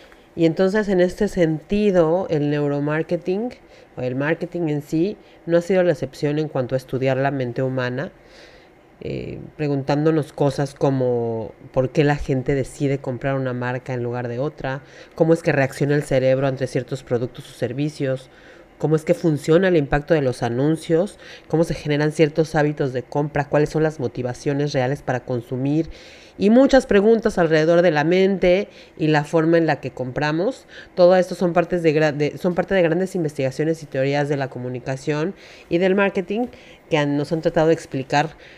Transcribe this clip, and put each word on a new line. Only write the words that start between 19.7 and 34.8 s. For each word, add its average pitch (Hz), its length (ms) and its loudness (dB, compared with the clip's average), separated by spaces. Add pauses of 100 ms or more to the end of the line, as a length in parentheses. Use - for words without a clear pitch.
impacto 147 380 0
de 151 80 2
los 127 220 -2
anuncios, 156 760 0 (300)
cómo 160 160 2
se 160 100 -4
generan 151 380 0
ciertos 156 420 2
hábitos 151 380 0
de 123 100 -4
compra, 147 460 -4
cuáles 147 220 2
son 156 120 0
las 156 160 -2
motivaciones 139 760 -4
reales 135 300 -2
para 127 220 -4
consumir, 135 680 -2 (480)
y 196 120 2
muchas 262 360 6
preguntas 208 520 2
alrededor 165 440 4
de 175 80 4
la 147 140 2
mente 190 640 2 (280)
y 156 120 -2
la 151 160 2
forma 165 340 4
en 165 80 2
la 151 140 0
que 127 100 -10
compramos. 151 760 -4 (280)
Todo 180 220 6
esto 180 180 2
son 175 200 0
partes 175 280 0
de 160 100 4
gra-, 151 220 2
de, 147 240 -2
son 180 160 -2
parte 185 220 -2
de 185 60 4
grandes 175 340 0
investigaciones 151 640 -2
y 147 40 -18
teorías 139 420 -2
de 151 80 -2
la 135 120 -4
comunicación 131 840 -6 (340)